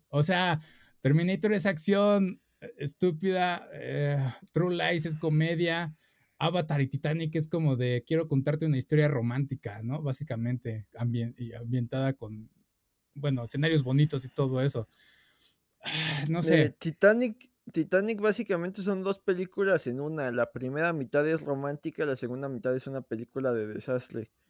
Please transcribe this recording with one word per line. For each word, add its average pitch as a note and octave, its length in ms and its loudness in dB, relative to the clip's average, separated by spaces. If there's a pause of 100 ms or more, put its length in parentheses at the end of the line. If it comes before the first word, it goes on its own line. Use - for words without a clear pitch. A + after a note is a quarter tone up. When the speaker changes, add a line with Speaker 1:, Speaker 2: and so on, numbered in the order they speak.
Speaker 1:
O C#3+ 140 2
sea, F3 380 2 (400)
Terminator F3 520 2
es G3+ 140 2
acción, G3 760 2 (180)
eh, - 180 -14
estúpida, F3+ 960 0
eh, C#3+ 460 -2 (340)
True F3+ 220 2
Lies E3+ 320 0
es D#3+ 100 -2
comedia, E3 800 2 (420)
Avatar D#3 440 0
y C3+ 60 0
Titanic D#3 480 -2
es D#3+ 120 -2
como D#3 280 2
de B2 300 0
quiero D#3+ 220 0
contarte D3 380 0
una C#3+ 120 2
historia D3+ 300 2
romántica, A#2+ 760 -2
¿no? C3+ 200 -6
Básicamente, A#2+ 920 -4
ambien-, A#2+ 440 -2
y A#2 160 -10
ambientada B2+ 600 -2
con, A2 360 -14 (640)
bueno, C3+ 300 -2
escenarios D3+ 400 2
bonitos C3+ 400 2
y B2+ 60 -12
todo C3 320 0
eso. C3 260 -2 (920)
<sighs> D3 500 -2
No E3+ 120 0
sé. E3 160 6
Speaker 2:
Eh, - 200 4
Titanic, G#3+ 720 2 (200)
Titanic G3 480 0
básicamente G3 640 -2
son F#3+ 200 -2
dos G3 160 -2
películas F#3+ 680 0
en B2+ 140 -4
una. D3 300 -4
La A#2+ 220 0
primera C#3 400 -2
mitad D3 360 0
es D#3+ 140 0
romántica, D3 640 -4
la C3+ 100 0
segunda B2+ 320 -6
mitad B2+ 280 -4
es B2+ 100 -6
una C3+ 160 -8
película B2 500 -4
de A2 140 -2
desastre. A#2+ 640 -6 (200)